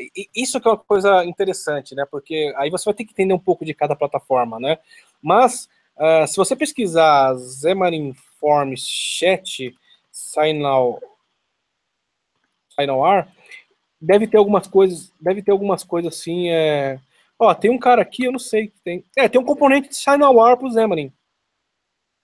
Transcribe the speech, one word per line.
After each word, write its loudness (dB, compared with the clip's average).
i-, -12
isso -4
que 0
é 4
uma 2
coisa 2
interessante, -6
né? -6
Porque -6
aí -4
você -6
vai -2
ter -10
que -20
entender -2
um 0
pouco -4
de -8
cada -4
plataforma, -4
né? -2
Mas, 0
ah, 2
se -8
você 0
pesquisar 2
Xamarin -4
Forms 0
Chat, -4
Sign -4
Now, 0
Sign -4
Now 0
R, 2
deve 2
ter 2
algumas 4
coisas, 0
deve -4
ter 0
algumas -2
coisas -6
assim, -6
é, -2
ó, 4
tem 0
um 0
cara 4
aqui, -6
eu -2
não -6
sei -4
que -16
tem, -8
é, 2
tem 2
um -4
componente 2
de -12
Sign 0
Now 6
R 6
pro -8
Xamarin. -2